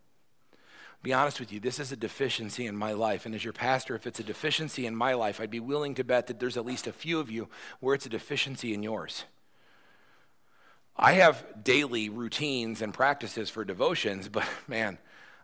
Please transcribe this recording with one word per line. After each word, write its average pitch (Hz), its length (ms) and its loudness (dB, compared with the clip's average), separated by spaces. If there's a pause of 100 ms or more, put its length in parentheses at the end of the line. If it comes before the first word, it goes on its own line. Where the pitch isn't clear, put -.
(1000)
Be 127 120 -2
honest 139 260 2
with 113 140 -8
you, 104 80 -6
this 123 180 -2
is 135 140 -6
a 135 40 -6
deficiency 117 680 -2
in 104 100 -4
my 107 140 -2
life. 107 340 0
And 110 80 -6
as 110 120 -6
your 113 80 -6
pastor, 127 420 0
if 110 100 -8
it's 120 140 -6
a 113 60 -6
deficiency 147 600 -2
in 113 120 -2
my 127 180 4
life, 107 260 0
I'd 110 80 -4
be 113 120 -4
willing 143 340 -2
to 127 80 -2
bet 123 240 4
that 113 140 -8
there's 123 160 -2
at 117 100 -2
least 123 220 -4
a 107 40 -6
few 160 280 -2
of 131 100 -6
you 110 180 -4 (300)
where 135 160 2
it's 135 100 -2
a - 40 -10
deficiency 113 680 -2
in 104 80 -4
yours. 104 400 -6 (1700)
I - 160 8
have 156 500 6
daily 123 460 2
routines 113 760 -2
and 107 100 -4
practices 120 560 0
for 110 160 -6
devotions, 98 640 0
but 101 160 -2 (220)
man, 110 320 -2 (460)